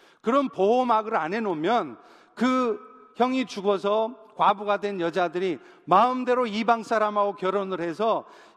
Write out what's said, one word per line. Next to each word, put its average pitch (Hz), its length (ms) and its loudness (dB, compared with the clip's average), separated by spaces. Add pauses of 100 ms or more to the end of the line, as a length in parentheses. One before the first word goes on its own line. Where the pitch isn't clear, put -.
(220)
그런 262 260 2
보호막을 220 680 2
안 160 160 -2
해놓으면 185 640 -2 (360)
그 247 460 0 (360)
형이 254 300 0
죽어서 202 680 -2 (200)
과부가 202 420 2
된 202 240 -4
여자들이 175 580 -2 (240)
마음대로 247 640 2
이방 220 360 0
사람하고 208 520 0
결혼을 190 460 -2
해서 170 440 -2 (320)